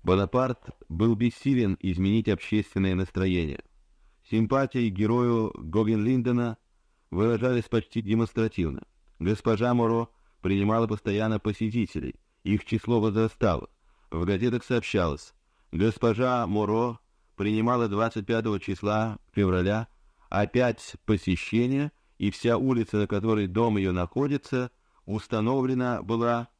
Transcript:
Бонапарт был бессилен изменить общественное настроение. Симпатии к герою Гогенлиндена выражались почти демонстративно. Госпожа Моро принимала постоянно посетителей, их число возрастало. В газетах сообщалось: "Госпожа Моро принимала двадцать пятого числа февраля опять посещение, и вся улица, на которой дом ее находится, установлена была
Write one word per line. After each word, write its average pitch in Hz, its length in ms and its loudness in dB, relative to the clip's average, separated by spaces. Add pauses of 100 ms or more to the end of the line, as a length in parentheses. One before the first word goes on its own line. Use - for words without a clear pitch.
Бонапарт 101 640 0 (180)
был 107 280 2
бессилен 120 640 0
изменить 98 500 0
общественное 95 680 0
настроение. 92 680 -2 (640)
Симпатии 120 600 0
к 95 40 -4
герою 113 600 0
Гогенлиндена 113 1000 0 (520)
выражались 117 560 0
почти 117 360 -2
демонстративно. 107 840 -2 (360)
Госпожа 110 540 0
Моро 117 360 0 (320)
принимала 104 440 2
постоянно 107 540 -2
посетителей, 104 760 -4 (280)
их 101 200 0
число 113 380 0
возрастало. 107 680 0 (400)
В 82 160 -4
газетах 110 380 0
сообщалось: 92 720 -2 (400)
"Госпожа 113 760 0
Моро 107 520 -2 (360)
принимала 110 540 0
двадцать 107 360 -2
пятого 110 340 0
числа 104 600 -2 (140)
февраля 98 560 0 (400)
опять 117 680 0 (100)
посещение, 120 840 0 (260)
и 101 140 -2
вся 117 260 0
улица, 120 400 0
на 101 100 2
которой 104 400 0
дом 107 280 0
ее 95 160 0
находится, 127 800 -2 (340)
установлена 123 960 -2
была 117 460 -2 (120)